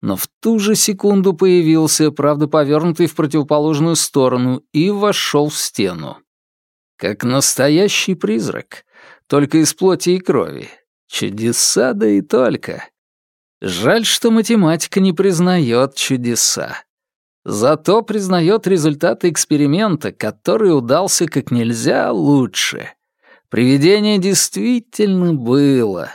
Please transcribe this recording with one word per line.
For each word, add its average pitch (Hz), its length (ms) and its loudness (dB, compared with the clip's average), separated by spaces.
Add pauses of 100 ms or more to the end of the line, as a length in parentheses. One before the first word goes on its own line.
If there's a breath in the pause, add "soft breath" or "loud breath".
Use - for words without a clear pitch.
Но 98 140 -4
в - 120 -8 (140)
ту 226 160 0
же 208 180 0
секунду 196 580 0
появился, 160 800 2
правда, 147 360 0
повернутый 156 580 0
в 170 100 -4
противоположную 151 800 0
сторону, 127 680 0 (100)
и 160 160 2
вошел 196 600 -2
в 151 80 -10
стену. 87 600 -6 (800)
Как 101 260 -6
настоящий 147 920 0
призрак, 196 680 -6 (420 soft breath)
только 143 320 2
из 151 140 2
плоти 180 380 0
и 185 80 2
крови. 82 500 -4 (380)
Чудеса 117 840 -2
да 214 140 0
и 202 140 2
только. 185 680 -2 (720)
Жаль, 113 440 0
что - 260 0
математика 202 680 0
не 190 140 2
признает 165 840 2
чудеса. 120 880 -4 (600)
Зато 151 580 0
признает 196 640 0
результаты 165 640 0
эксперимента, 151 840 0
который 180 640 0
удался 151 520 0
как - 240 -4
нельзя 120 600 0
лучше. 147 800 0 (600 soft breath)
Привидение 175 680 4
действительно 196 1160 0
было. 123 800 0